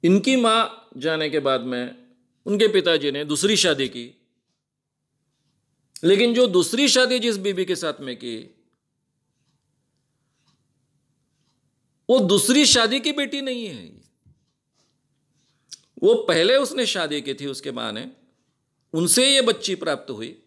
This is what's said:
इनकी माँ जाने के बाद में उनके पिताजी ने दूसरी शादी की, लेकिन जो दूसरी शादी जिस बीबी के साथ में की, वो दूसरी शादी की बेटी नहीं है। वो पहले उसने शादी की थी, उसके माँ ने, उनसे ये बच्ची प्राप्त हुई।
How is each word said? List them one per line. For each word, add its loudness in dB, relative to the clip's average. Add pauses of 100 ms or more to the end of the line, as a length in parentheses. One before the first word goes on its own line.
इनकी 4
माँ 0
जाने -2
के -2
बाद 0
में -8 (520)
उनके 2
पिताजी 0
ने -6
दूसरी 0
शादी 0
की, -12 (2000)
लेकिन 4
जो 4
दूसरी 2
शादी 2
जिस -2
बीबी -4
के -4
साथ -8
में -10
की, -10 (3750)
वो 6
दूसरी 4
शादी 4
की -4
बेटी -6
नहीं -8
है। -14 (2250)
वो 6 (100)
पहले 2
उसने 0
शादी -4
की -8
थी, -12
उसके -10
माँ -8
ने, -12 (840)
उनसे 2
ये 4
बच्ची -2
प्राप्त -6
हुई। -10 (160)